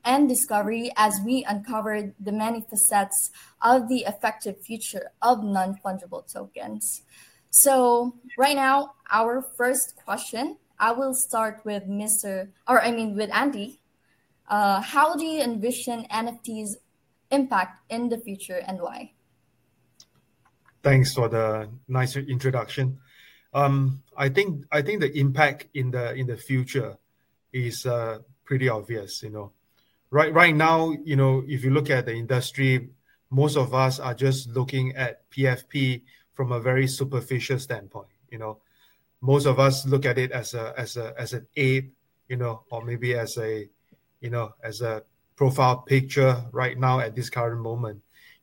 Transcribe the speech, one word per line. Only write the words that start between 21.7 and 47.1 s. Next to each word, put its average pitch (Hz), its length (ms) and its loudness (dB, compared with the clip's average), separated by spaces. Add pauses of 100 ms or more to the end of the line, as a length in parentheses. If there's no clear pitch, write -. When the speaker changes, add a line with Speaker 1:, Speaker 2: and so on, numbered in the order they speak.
Speaker 2:
nice 127 300 -2
introduction. 131 840 -2 (540)
Um, 139 520 2 (120)
I 139 120 0
think, 160 420 0
I 151 100 2
think 196 200 -2
the 143 180 0
impact 139 560 2
in 127 160 -2
the, 123 240 -4
in 127 140 -4
the 113 80 -6
future 127 600 -2 (560)
is, 120 320 -4
uh, 113 360 -2 (240)
pretty 131 240 0
obvious, 107 560 -6
you 107 60 -10
know. 104 200 -12 (640)
Right, 151 200 4
right 170 220 8
now, 160 380 4 (120)
you 151 120 0
know, 135 320 4
if 127 160 -4
you 131 60 2
look 139 200 2
at 127 160 2
the 113 80 -4
industry, 127 760 0 (380)
most 143 280 2
of 131 180 2
us 131 240 2
are 127 160 -6
just 131 360 0
looking 131 440 -2
at 127 360 -6
P 135 180 0
F 123 200 -2
P 127 360 -2 (280)
from 127 200 -4
a 120 80 -2
very 131 260 2
superficial 131 720 -4
standpoint, 104 500 -10 (220)
you 117 80 -14
know. 110 200 -10 (640)
Most 143 260 4
of 131 120 4
us 135 260 4
look 135 220 0
at - 100 2
it 127 140 0
as 123 240 -8
a, 113 240 -8
as 117 180 -8
a, 117 220 -10
as 120 140 -8
an 120 140 -10 (100)
ape, 131 360 0 (360)
you 127 80 -8
know, 120 340 -6
or 117 140 -8
maybe 120 300 -4
as 113 220 -4
a, 110 320 -6 (520)
you 120 100 -10
know, 117 320 -6
as 110 180 -10
a 113 220 -4 (320)
profile 131 440 4
picture 131 640 2 (100)
right 127 260 -4
now 127 220 2
at 110 160 -4